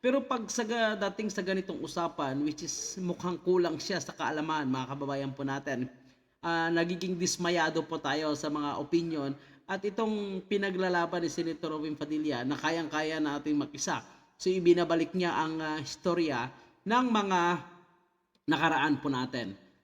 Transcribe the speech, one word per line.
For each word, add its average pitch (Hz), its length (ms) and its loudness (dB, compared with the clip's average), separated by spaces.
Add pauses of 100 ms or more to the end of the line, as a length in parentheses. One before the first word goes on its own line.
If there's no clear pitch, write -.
Pero 254 220 4
pag 240 280 -2
sa 240 140 -2
ga-, 220 300 2 (120)
dating 202 240 -4
sa - 80 -4
ganitong 190 400 -2
usapan, 160 640 -2
which 151 220 -4
is - 340 -6
mukhang 175 400 -4
kulang 175 400 2
siya 185 220 -2
sa - 100 -10
kaalaman, 151 560 -2
mga 131 240 0
kababayan 139 400 -4
po 139 100 -8
natin, 135 460 -2 (560)
ah, 165 240 2
nagiging 175 480 2
dismayado 170 720 2
po 160 100 -6
tayo 151 400 0
sa 147 160 -4
mga 147 240 -2
opinion 151 560 0 (320)
at 196 160 -4
itong 202 640 -2
pinaglalaban 180 800 0
ni 170 80 0
Senator 160 480 -4
Robin 151 160 -4
Padilla 147 480 -2
na 143 160 0
kayang-kaya 156 640 -2
nating 147 340 0
mag-isa. 143 480 -2 (320)
So, - 140 0
ibinabalik 170 680 6
niya 175 220 2
ang, 160 240 -2
ah, 156 180 -4
historia 143 680 0 (320)
ng 240 260 4
mga 202 320 4 (1000)
nakaraan 151 560 2
po 147 80 -6
natin. 123 480 -2 (300)